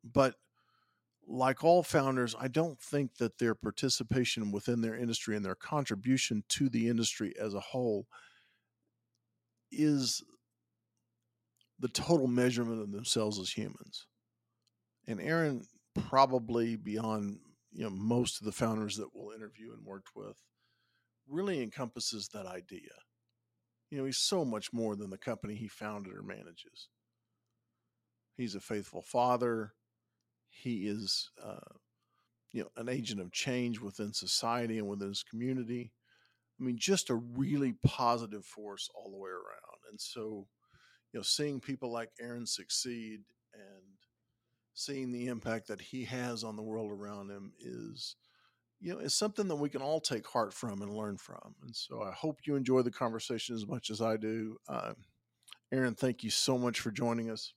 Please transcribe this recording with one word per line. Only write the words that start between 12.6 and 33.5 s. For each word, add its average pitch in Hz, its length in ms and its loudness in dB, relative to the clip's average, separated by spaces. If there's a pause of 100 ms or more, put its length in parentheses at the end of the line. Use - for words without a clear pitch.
of 101 120 -4
themselves 104 460 2
as 92 120 -2
humans. - 560 -8 (1000)
And 110 140 -4
Aaron, 151 460 2 (420)
probably 117 680 6
beyond, 107 640 -2 (320)
you - 100 -6
know, 110 80 -2
most 113 500 2
of 107 60 -6
the 101 60 -2
founders 110 440 0
that 107 160 -6
we'll 104 220 -12
interview 110 380 -16
and 110 120 -16
worked 98 300 -14
with, 104 220 -12 (920)
really 170 340 0
encompasses 113 680 -4
that 101 180 -10
idea. 92 440 -12 (1000)
You 143 80 -6
know, 135 60 -2
he's 135 120 -2
so 180 280 2
much 110 280 -2
more 113 240 0
than 101 140 -6
the 95 80 -10
company 107 380 -4
he 110 120 -8
founded 101 460 -8
or 101 80 -12
manages. - 680 -14 (1500)
He's 113 180 -4
a 95 60 -6
faithful 101 420 -6
father. 120 720 2 (760)
He 104 380 -4
is, 104 420 -2 (140)
uh, 101 160 -10 (920)
you 110 100 -4
know, - 140 -8
an 117 120 -6
agent 110 320 -2
of 90 100 -8
change 123 500 -2